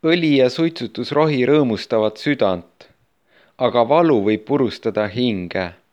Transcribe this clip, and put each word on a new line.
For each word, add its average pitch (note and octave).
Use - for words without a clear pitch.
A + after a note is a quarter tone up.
Õli D#3+
ja C3
suitsutusrohi D3
rõõmustavad A2+
südant, G#2
aga A#2+
valu D3
võib G#2+
purustada A2
hinge. G2